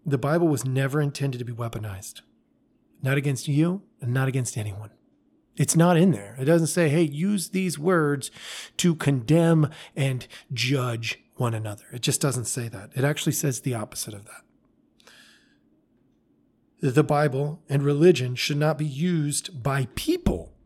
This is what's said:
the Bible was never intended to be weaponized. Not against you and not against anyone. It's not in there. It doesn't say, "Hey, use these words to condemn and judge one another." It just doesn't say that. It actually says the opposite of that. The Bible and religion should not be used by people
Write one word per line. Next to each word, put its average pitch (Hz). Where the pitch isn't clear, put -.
the 139
Bible 160
was 127
never 135
intended 143
to 120
be 120
weaponized. 110
Not 135
against 139
you 165
and 120
not 131
against 127
anyone. 104
It's 151
not 170
in 180
there. 101
It 131
doesn't 165
say, 165
"Hey, 151
use 165
these 185
words 147
to 170
condemn 156
and 135
judge 120
one 120
another." 107
It 123
just -
doesn't 123
say 120
that. 101
It 123
actually 151
says 135
the 127
opposite 107
of 101
that. -
The 139
Bible 147
and 143
religion 143
should 147
not 151
be 151
used 147
by 135
people -